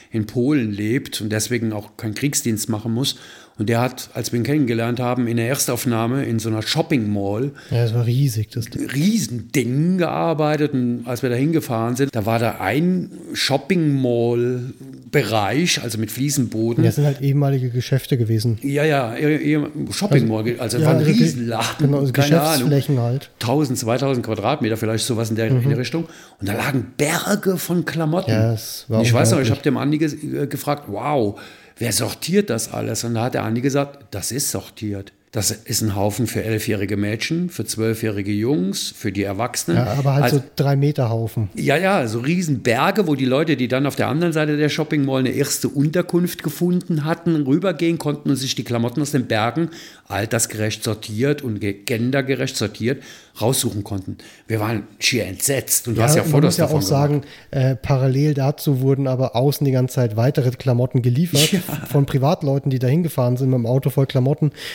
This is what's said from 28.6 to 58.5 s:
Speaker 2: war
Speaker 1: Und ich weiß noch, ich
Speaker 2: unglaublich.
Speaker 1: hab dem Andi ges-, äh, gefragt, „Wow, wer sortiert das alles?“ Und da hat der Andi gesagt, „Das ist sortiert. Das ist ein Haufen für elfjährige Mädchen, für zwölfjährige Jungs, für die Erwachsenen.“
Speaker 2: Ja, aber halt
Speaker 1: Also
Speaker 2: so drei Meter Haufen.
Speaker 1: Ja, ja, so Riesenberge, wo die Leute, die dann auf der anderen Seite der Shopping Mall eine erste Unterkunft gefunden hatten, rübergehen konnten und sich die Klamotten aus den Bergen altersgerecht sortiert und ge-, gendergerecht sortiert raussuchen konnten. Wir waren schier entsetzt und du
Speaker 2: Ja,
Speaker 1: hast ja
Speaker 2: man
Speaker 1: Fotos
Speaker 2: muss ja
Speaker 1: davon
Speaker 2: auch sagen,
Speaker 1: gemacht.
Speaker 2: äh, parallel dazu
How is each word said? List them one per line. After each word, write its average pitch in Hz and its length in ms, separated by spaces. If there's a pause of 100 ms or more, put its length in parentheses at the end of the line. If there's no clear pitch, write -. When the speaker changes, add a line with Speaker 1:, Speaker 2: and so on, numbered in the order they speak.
Speaker 2:
war 110 120
Speaker 1:
Und 117 60
ich 120 80
weiß 120 180
noch, 165 80
ich 120 100
Speaker 2:
unglaublich. - 100
Speaker 1:
hab - 40
dem 131 140
Andi 143 200
ges-, 143 460
äh, 135 40
gefragt, 143 400
„Wow, 110 520 (380)
wer 117 140
sortiert 165 580
das 113 220
alles?“ 113 320
Und 117 120
da 113 80
hat 127 100
der 107 100
Andi 110 180
gesagt, 139 500
„Das 95 200
ist 135 200
sortiert. 98 600 (200)
Das 104 200
ist 104 300
ein 104 140
Haufen 104 320
für 98 160
elfjährige 104 540
Mädchen, 117 520
für - 140
zwölfjährige 107 680
Jungs, 156 640
für 107 180
die 98 100
Erwachsenen.“ 101 540
Speaker 2:
Ja, 123 160
aber 139 220
halt 147 100
Speaker 1:
Also 139 120
Speaker 2:
so 135 60 (140)
drei 139 180
Meter 139 340
Haufen. 113 460
Speaker 1:
Ja, 143 220
ja, 185 300
so 110 120
Riesenberge, 156 880
wo 147 80
die 131 100
Leute, 143 300
die 120 140
dann 131 160
auf 135 100
der 107 140
anderen 160 240
Seite 151 240
der 151 120
Shopping 151 360
Mall 135 160
eine 123 100
erste 135 380
Unterkunft 175 720
gefunden 175 640
hatten, 165 300
rübergehen 165 640
konnten 147 320
und 139 60
sich 127 200
die 120 100
Klamotten 120 360
aus 143 100
den 120 160
Bergen 123 420 (380)
altersgerecht 107 760
sortiert 117 580
und 110 200
ge-, 101 240
gendergerecht 127 720
sortiert 113 440 (400)
raussuchen 107 420
konnten. 98 340 (300)
Wir 110 120
waren 107 240 (160)
schier 113 260
entsetzt 123 640
und 113 80
du 110 60
Speaker 2:
Ja, 127 60
Speaker 1:
hast 151 80
ja 107 80
Speaker 2:
man 160 80
Speaker 1:
Fotos 143 140
Speaker 2:
muss 170 120
ja 165 80
Speaker 1:
davon 147 140
Speaker 2:
auch - 20
sagen, 143 400 (300)
Speaker 1:
gemacht. 131 200
Speaker 2:
äh, 131 40
parallel 135 580
dazu 139 480